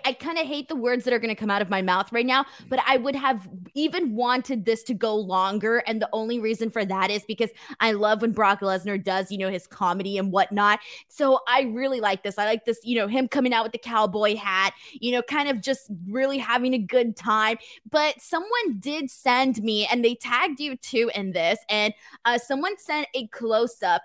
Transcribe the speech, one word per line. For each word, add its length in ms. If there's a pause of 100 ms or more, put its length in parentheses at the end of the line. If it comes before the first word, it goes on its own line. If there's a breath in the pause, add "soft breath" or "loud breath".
I 80
kinda 280
hate 260
the 80
words 300
that 100
are 60
gonna 160
come 140
out 120
of 80
my 120
mouth 300
right 140
now, 200 (220 loud breath)
but 160
I 120
would 180
have 340 (280)
even 400
wanted 480
this 200
to 100
go 200
longer. 720
And 160
the 100
only 280
reason 280
for 160
that 280
is 160
because 220 (280 loud breath)
I 140
love 300
when 100
Brock 260
Lesnar 420
does, 300
you 80
know, 120
his 180
comedy 500
and 140
whatnot. 480 (260 loud breath)
So 400
I 140 (120)
really 280
like 240
this. 140
I 60
like 200
this, 180
you 160
know, 80
him 220
coming 260
out 80
with 80
the 80
cowboy 560
hat, 400 (200 loud breath)
you 180
know, 100
kind 260
of 120
just 280 (200)
really 300
having 360
a 40
good 380
time. 400 (320 loud breath)
But 320
someone 600
did 320
send 500
me, 240
and 180
they 120
tagged 420
you 160
too 400
in 160
this, 380
and, 260 (300 loud breath)
uh, 140
someone 400
sent 360
a 140
close-up 760